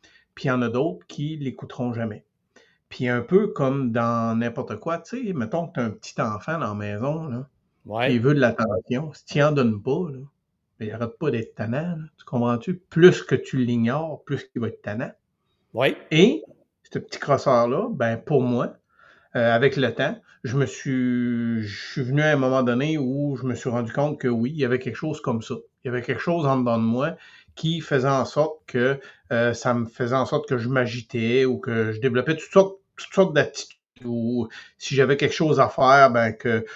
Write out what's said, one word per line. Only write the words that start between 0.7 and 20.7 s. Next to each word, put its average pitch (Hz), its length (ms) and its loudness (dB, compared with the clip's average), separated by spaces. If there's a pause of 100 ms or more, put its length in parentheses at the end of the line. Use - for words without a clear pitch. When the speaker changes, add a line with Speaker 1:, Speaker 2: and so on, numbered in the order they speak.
Speaker 1:
qui 151 300 -8
l'écouteront 123 560 -8
jamais. 113 300 -6 (640)
Puis, - 180 -4
un 123 140 0
peu 190 260 4
comme 135 440 0
dans 117 460 0
n'importe 117 400 -4
quoi, 165 220 -4
tu 240 280 -10
sais, 185 60 -4
mettons 165 340 -4
que - 80 -20
t'as 127 80 -2
un 113 60 -2
petit - 320 -10
enfant 120 380 -4
dans 123 80 -4
la 104 80 -6
maison, 117 520 -6
là, 131 200 -8 (380)
Speaker 2:
Ouais. 110 220 -2
Speaker 1:
puis 131 80 2
il 113 60 2
veut 143 140 4
de 139 40 2
l'attention. 123 720 0
Si - 120 -20
tu - 180 0
en 151 80 4
donnes 117 300 2
pas, 165 300 -4
là, 131 80 -14 (600)
ben, 110 80 -8
il 104 40 -8
arrête 113 260 -8
pas 151 140 -2
d'être 113 240 -4
tannant, 151 420 -4
là. 156 60 -12 (140)
Tu - 80 -20
comprends-tu ? 120 500 -2
Plus - 480 6
que - 120 0
tu - 220 -2
l'ignores, 123 640 0
plus 139 220 -6
qu'il - 160 -8
va 110 60 -2
être - 140 -10
tannant. 117 300 -6 (600)
Speaker 2:
Ouais. 131 240 2 (140)
Speaker 1:
Et 190 320 6 (400)
ce - 160 -8
petit - 200 -12
crosseur-là, 135 720 2
ben, 117 260 -2
pour 139 240 4
moi, 123 340 0 (600)
euh, 117 180 2
avec 123 240 4
le 120 160 0
temps, 156 260 -4 (240)
je 127 140 -4
me 135 80 2
suis, 123 960 -2